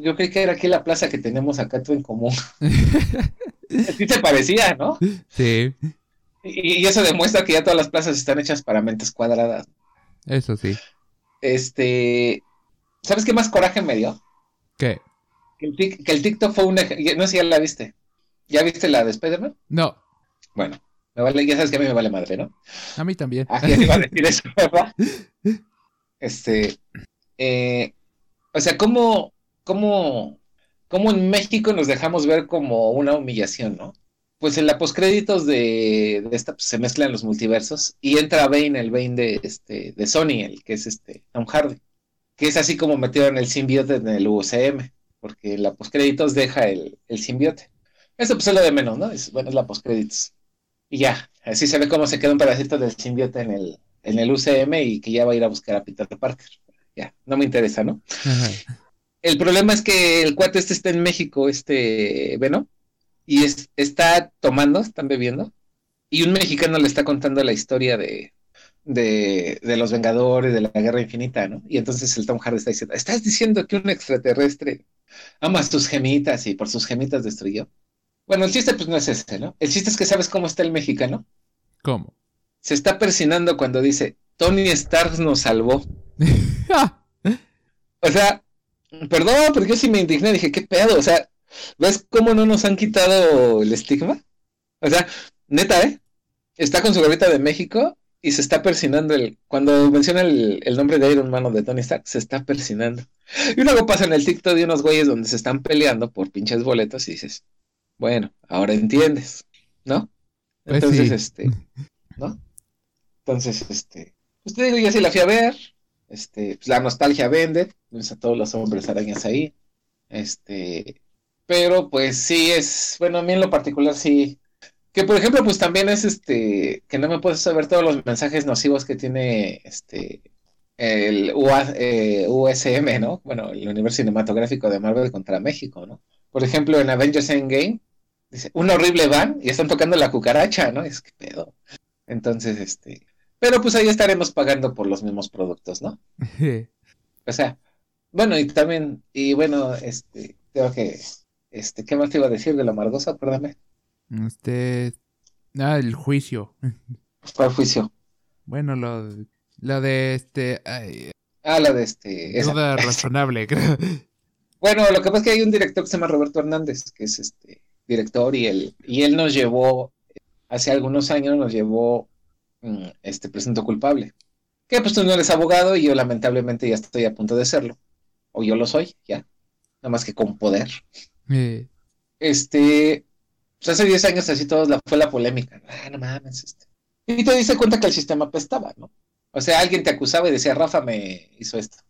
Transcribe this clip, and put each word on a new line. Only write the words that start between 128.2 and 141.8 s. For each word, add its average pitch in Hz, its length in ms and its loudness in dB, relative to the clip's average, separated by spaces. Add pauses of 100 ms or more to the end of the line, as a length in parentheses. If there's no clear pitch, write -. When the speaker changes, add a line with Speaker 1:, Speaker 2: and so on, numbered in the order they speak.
Speaker 1:
nocivos 135 380 0
que 131 120 -6
tiene, 120 680 -4
este, - 580 -14 (540)
el 104 580 0
U 139 140 2
A, 135 260 4
eh, 107 540 0
U 131 200 2
S 131 260 0
M, 139 240 0
¿no? 135 260 -2
Bueno, 113 260 -8
el 101 160 -10
universo 107 300 -2
cinematográfico 110 760 -2
de 101 100 -2
Marvel 117 300 0
contra 95 300 -6
México, 110 460 -8
¿no? - 140 -20 (300)
Por 131 140 -2
ejemplo, 151 360 2
en 135 100 2
Avengers 143 400 0
Endgame, 143 500 0 (500)
dice, 127 220 -14
"Un 175 180 0
horrible 170 380 4
van", 151 340 2
y 127 80 -4
están 151 180 -2
tocando 165 280 2
la 135 140 4
cucaracha, 139 600 2
¿no? 143 140 -6
Es 143 160 -12
que - 160 -20
pedo. - 380 -14 (520)